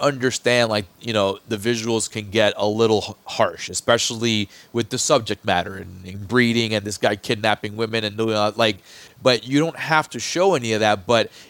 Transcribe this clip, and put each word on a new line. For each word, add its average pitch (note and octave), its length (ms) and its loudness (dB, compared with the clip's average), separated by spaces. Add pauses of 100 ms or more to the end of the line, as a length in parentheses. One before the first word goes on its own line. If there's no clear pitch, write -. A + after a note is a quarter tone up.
understand, B2 720 2
like, G#2 160 -2 (140)
you A#2 120 -6
know, G2+ 340 0
the A#2 100 -4
visuals A2+ 540 -2
can G#2 200 -8
get G#2 260 4
a G2+ 100 0
little A2 440 4
h-, G#2 40 -14 (120)
harsh, F2+ 420 -2
especially A2 800 0 (240)
with A#2 180 -2
the B2+ 80 -4
subject A2+ 460 0
matter F#2+ 320 -2
and, F#2 280 -14
and G2 220 -10
breeding A#2 480 2
and G2+ 100 -2
this G#2 140 -8
guy G#2+ 160 2
kidnapping G#2 600 -2
women A2 260 -2
and G#2 140 -4
doing A2+ 180 0
all, G#2+ 220 0
like, G#2+ 220 2 (440)
but A#2+ 240 2
you C#3 140 2
don't D#3+ 180 -2
have D#3 320 0
to B2+ 80 -10
show F3 380 2
any A#2 160 -2
of G#2+ 80 0
that, G#2 260 2
but A2+ 240 2 (200)